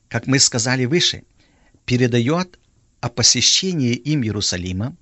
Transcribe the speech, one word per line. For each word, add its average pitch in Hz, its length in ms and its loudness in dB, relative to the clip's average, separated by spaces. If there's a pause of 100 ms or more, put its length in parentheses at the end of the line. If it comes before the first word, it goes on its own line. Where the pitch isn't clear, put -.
как - 180 -4
мы 135 120 4
сказали 127 480 0
выше, - 380 0 (600)
передает 123 760 0 (420)
о 120 100 -6
посещении 127 840 0
им 147 280 -2
Иерусалима 101 800 -4